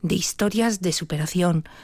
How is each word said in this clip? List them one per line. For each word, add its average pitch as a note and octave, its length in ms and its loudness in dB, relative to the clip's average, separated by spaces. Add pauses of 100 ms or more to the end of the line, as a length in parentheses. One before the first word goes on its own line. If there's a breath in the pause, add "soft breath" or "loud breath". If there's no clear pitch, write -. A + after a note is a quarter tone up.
de D#3+ 140 0
historias G#3 640 0
de F3+ 120 0
superación, D#3+ 720 0 (200 loud breath)